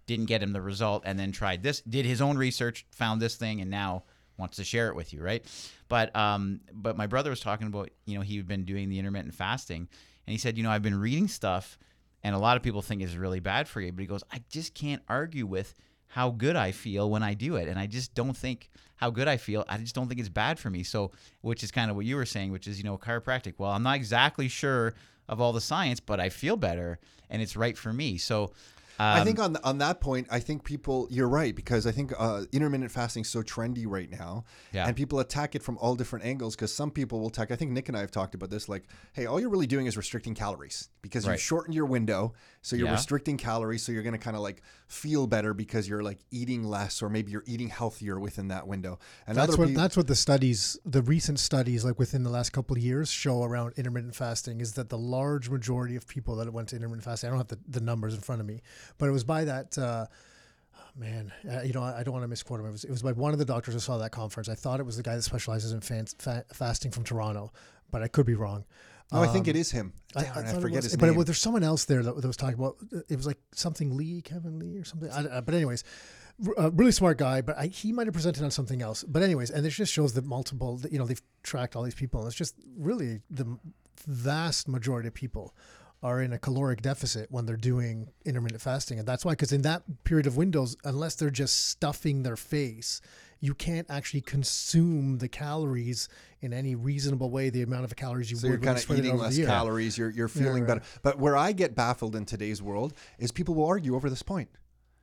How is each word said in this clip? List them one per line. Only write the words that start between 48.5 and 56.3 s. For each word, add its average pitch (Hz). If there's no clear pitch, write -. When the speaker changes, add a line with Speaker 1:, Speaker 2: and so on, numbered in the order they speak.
Speaker 2:
window." 92
And 110
Speaker 3:
That's 156
Speaker 2:
other -
Speaker 3:
what, 156
Speaker 2:
peop- 135
Speaker 3:
that's 175
what 160
the 139
studies, 131
the 135
recent 147
studies, 123
like, 120
within 127
the 120
last 120
couple 131
of 120
years 135
show 123
around 120
intermittent 120
fasting, 117
is 113
that 120
the 117
large 127
majority 123
of 120
people 120